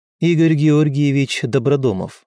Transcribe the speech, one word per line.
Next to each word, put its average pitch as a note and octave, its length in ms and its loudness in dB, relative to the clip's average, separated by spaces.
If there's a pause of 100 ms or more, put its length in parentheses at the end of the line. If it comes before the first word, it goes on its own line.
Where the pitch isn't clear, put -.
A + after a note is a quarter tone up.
(200)
Игорь E3 340 2
Георгиевич D3 920 0
Добродомов B2 840 -2